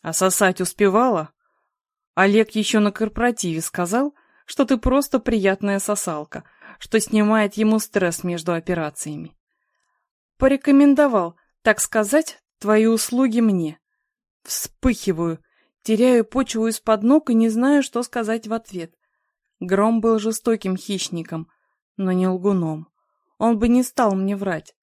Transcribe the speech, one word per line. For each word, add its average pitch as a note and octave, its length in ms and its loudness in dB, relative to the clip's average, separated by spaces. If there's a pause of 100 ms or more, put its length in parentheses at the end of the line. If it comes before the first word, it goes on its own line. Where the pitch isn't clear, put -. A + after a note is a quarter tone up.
А E3 120 -10
сосать F#3+ 480 0
успевала? G3 720 0 (800)
Олег G3+ 360 2
ещё A3 300 0
на G#3 100 2
корпоративе G#3+ 720 -4
сказал, G#3 540 -4 (320)
что - 180 -2
ты B3 140 0
просто C4 420 0
приятная G3 580 -2
сосалка, E3+ 680 -6 (340)
что - 200 -2
снимает G#3+ 560 0
ему G#3+ 240 2
стресс F#3 460 -2
между E3+ 280 -4
операциями. D#3+ 840 -8 (1000)
Порекомендовал, C4+ 1000 4 (260)
так G#3+ 160 0
сказать, A#3 640 -2 (160)
твои G#3+ 280 2
услуги A#3 540 0
мне. F3+ 380 0 (640)
Вспыхиваю, E3+ 960 -4 (440)
теряю A#3 420 2
почву A#3 420 -2
из-под A3 380 -2
ног C#4+ 260 2
и A#3 40 2
не A3+ 140 4
знаю, C4 340 2
что B3 200 -6
сказать A3 460 -6
в G#3+ 40 -6
ответ. F#3 420 -10 (680)
Гром G#3 400 2
был A3 180 2
жестоким G#3+ 580 -2
хищником, E3+ 720 -8 (480)
но F#3+ 160 -2
не F#3 140 2
лгуном. F3+ 640 -2 (500)
Он A3+ 200 2
бы A3+ 100 0
не B3 140 4
стал A3+ 320 0
мне G3 220 -2
врать. F#3+ 460 -6